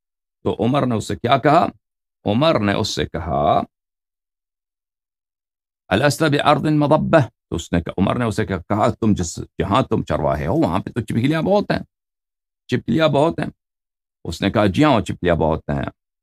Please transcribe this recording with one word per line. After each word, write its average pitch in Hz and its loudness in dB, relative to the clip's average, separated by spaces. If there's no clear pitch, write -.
تو 101 -2
عمر 131 0
نے 123 0
اس 104 -4
سے 101 -6
کیا 127 2
کہا؟ 151 4
عمر 139 2
نے 101 2
اس 104 0
سے - -4
کہا، 78 0
"الست 139 0
بارض 147 2
مضبة؟" 147 2
تو - -6
اس - -6
نے 87 2
کہا، - -8
عمر 98 0
نے 123 -2
اسے 107 -2
کہا، 95 -4
کہا، 107 0
"تم 107 0
جس، 85 -4
جہاں - -2
تم - -2
چرواہے 71 -2
ہو، 95 -2
وہاں 107 0
پہ - -6
تو 120 -6
چپکلیاں 143 -2
بہت 190 0
ہیں، - -2
چپکلیاں 151 0
بہت 147 0
ہیں۔" - -4
اس - -10
نے 98 0
کہا، 107 2
"جی 101 2
ہاں، 135 4
چپکلیاں - -2
بہت 78 -2
ہیں۔" 71 -4